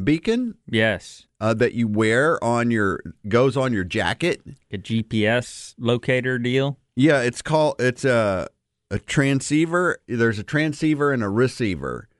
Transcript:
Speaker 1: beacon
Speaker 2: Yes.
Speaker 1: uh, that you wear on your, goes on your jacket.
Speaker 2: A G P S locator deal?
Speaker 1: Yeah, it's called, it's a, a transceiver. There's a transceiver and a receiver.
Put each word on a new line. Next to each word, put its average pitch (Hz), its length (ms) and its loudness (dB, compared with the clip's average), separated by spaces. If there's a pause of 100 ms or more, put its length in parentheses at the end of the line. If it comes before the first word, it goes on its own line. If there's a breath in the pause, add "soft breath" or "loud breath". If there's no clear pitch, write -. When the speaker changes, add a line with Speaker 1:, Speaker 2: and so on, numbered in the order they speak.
Speaker 1:
beacon 220 540 0 (120)
Speaker 2:
Yes. 110 580 -2 (140)
Speaker 1:
uh, 110 140 2
that 120 180 2
you 117 160 0
wear 113 560 2
on 117 260 0
your, 101 300 0 (260)
goes 127 300 2
on 131 160 0
your 98 120 0
jacket. 120 580 -2 (280)
Speaker 2:
A 107 60 -8
G 113 260 -2
P 110 240 0
S - 520 -4
locator 127 600 0
deal? 131 400 -2 (180)
Speaker 1:
Yeah, 139 260 4
it's 120 200 -2
called, 156 380 0
it's 123 240 0
a, 107 440 0 (420)
a 98 100 -2
transceiver. 151 1040 0
There's 113 320 0
a 104 60 -8
transceiver 151 680 0
and 120 120 0
a 101 40 -2
receiver. 98 800 -2 (120)